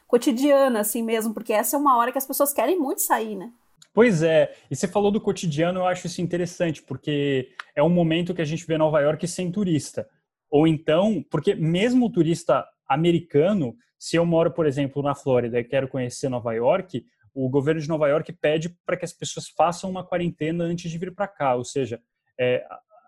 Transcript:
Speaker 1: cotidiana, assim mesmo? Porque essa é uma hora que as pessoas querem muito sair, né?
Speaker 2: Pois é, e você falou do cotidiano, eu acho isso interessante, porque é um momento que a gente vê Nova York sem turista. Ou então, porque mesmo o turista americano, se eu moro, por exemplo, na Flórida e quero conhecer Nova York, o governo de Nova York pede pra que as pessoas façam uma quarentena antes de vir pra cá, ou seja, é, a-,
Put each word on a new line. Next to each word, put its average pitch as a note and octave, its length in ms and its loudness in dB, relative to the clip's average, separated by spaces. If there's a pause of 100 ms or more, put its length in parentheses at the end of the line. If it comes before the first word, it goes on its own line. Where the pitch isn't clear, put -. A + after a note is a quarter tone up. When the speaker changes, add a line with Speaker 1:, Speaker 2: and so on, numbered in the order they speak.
Speaker 1:
cotidiana, C4 760 4
assim A3+ 220 -4
mesmo? A3+ 320 -2
Porque A3 180 -6
essa A#3 240 0
é - 20 0
uma C4+ 200 4
hora A#3+ 140 0
que C4+ 60 -6
as C4 80 -4
pessoas C#4 240 0
querem C#4+ 280 0
muito D4+ 240 -2
sair, A3 340 -2
né? F#3+ 160 -12 (400)
Speaker 2:
Pois G#3 300 4
é, D#3+ 320 4 (160)
e C#3 60 -4
você G3 120 -2
falou G3+ 220 2
do G#3+ 100 0
cotidiano, F3+ 600 -2
eu F3+ 60 0
acho F3+ 200 -2
isso F3 160 -8
interessante, F3 600 -4
porque C#3+ 680 -4 (240)
é D3 80 2
um E3 80 4
momento F3 440 2
que E3+ 60 -4
a E3 40 -2
gente D#3+ 220 -6
vê D#3+ 120 -2
Nova D#3 220 2
York D3+ 280 0
sem F3+ 240 -6
turista. F3+ 560 -2 (420)
Ou D3+ 160 6
então, E3 640 2
porque F#3 240 0
mesmo G3+ 520 2
o F#3 40 -4
turista D#3+ 560 0 (220)
americano, E3 880 2 (220)
se - 180 -4
eu E3+ 80 2
moro, E3+ 280 2
por E3 140 0
exemplo, C#3 360 -2
na C#3+ 120 -2
Flórida B2 440 0
e A#2+ 60 -2
quero C3+ 240 -2
conhecer B2+ 400 -6
Nova A#2 260 -4
York, C3+ 500 -2 (300)
o C3 140 -4
governo C#3+ 320 0
de D3 80 -6
Nova D#3 200 0
York D#3 240 -2
pede F3 420 -2 (100)
pra F3+ 120 -4
que E3+ 80 -8
as E3+ 80 -10
pessoas - 360 -12
façam E3+ 420 -2
uma F#3 160 -8
quarentena E3+ 580 -4
antes E3+ 260 -6
de E3 80 -8
vir F3+ 160 -10
pra G3 140 -4
cá, C3+ 260 0
ou B2 100 -4
seja, A#2 360 -6 (380)
é, B2 320 0
a-, - 100 -18 (280)